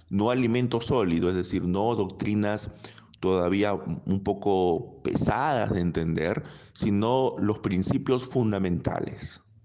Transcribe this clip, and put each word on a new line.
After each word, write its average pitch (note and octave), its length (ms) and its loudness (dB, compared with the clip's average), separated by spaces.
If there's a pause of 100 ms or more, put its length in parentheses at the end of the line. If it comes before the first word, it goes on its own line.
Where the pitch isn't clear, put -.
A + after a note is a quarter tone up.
no G#2 220 2
alimento B2 500 0
sólido, F2+ 480 2
es F#2 60 0
decir, F2+ 280 -2
no G2 320 0
doctrinas G#2 760 -2 (480)
todavía F#2 540 2
un F#2+ 500 -2
poco F#2 800 0
pesadas A#2+ 680 0
de F#2 100 0
entender, E2 640 0 (300)
sino A#2 640 2
los G#2 220 0
principios B2+ 640 0
fundamentales. G2 1160 -2 (240)